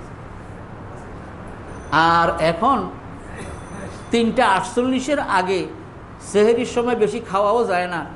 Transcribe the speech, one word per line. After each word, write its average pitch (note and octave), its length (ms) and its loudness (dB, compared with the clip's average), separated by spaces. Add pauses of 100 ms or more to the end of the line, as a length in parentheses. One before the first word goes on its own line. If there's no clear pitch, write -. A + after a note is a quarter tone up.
(1900)
আর E3+ 500 4
এখন F3 480 2 (1200)
তিনটা A#3 360 4
আটচল্লিশের B3+ 720 2
আগে F#3 460 2 (560)
সেহেরির A#3 440 4
সময় A#3+ 300 2
বেশি G#3 240 2
খাওয়াও G#3 460 2
যায় F3+ 220 2
না। E3+ 180 -4 (100)